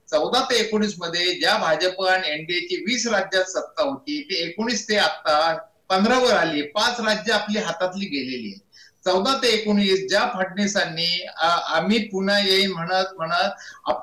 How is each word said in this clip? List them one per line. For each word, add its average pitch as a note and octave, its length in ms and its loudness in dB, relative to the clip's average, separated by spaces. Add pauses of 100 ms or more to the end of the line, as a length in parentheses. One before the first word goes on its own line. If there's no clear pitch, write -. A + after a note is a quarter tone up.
(120)
चौदा F3+ 300 2
ते B3+ 140 0
एकोणीस G#3+ 440 2
मध्ये F3 400 -2
ज्या F#3 180 2
भाजप F#3 460 0
आणि F#3 260 2
एनडीए D#3+ 300 -4
ची F3+ 160 -6
वीस A3+ 320 -2
राज्यात F#3+ 360 0
सत्ता - 400 -4
होती, C#3 380 -4
ते F#3 140 -6
एकोणीस G3+ 540 -4
ते G#3 80 2
आता D#3+ 600 2 (320)
पंधरा G#3+ 300 4
वर A#3+ 120 4
आली, D#3+ 300 2
पाच - 380 -2
राज्य G#3+ 340 0
आपली G#3 260 0
हातातली F#3 460 -4
गेलेली B2+ 420 -6
आहेत. - 200 -16 (380)
चौदा F#3+ 380 2
ते A#3+ 40 4
एकोणीस G#3 640 2
ज्या G#3+ 260 2
फडणवीसांनी, F3+ 880 -2 (120)
अ, D#3+ 100 2
"आम्ही E3 600 2
पुन्हा G3 320 0
येईन" F#3+ 320 2
म्हणत F#3 340 0 (120)
म्हणत F3 320 0 (380)
"अब - 160 0